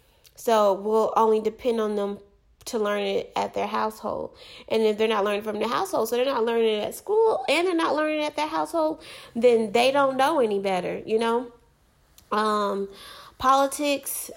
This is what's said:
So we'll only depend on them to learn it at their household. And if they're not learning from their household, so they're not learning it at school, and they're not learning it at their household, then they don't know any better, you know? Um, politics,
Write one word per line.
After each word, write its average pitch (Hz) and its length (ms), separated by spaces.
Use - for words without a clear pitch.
So 208 400
we'll 214 420
only 220 240
depend 220 400
on 214 140
them 202 240
to 240 120
learn 202 220
it 196 340
at 202 200
their 202 120
household. 214 680
And 226 140
if 214 160
they're 220 100
not 214 160
learning 208 180
from 214 160
their 220 100
household, 262 400
so 240 80
they're 254 100
not 262 180
learning 226 360
it 208 40
at - 100
school, 440 540
and 330 180
they're 370 80
not 320 220
learning 311 260
it 302 40
at 302 100
their 302 100
household, 311 560
then 226 380
they 247 180
don't 269 280
know 294 220
any 214 180
better, 185 480
you 220 120
know? 233 320
Um, 208 580
politics, 277 1000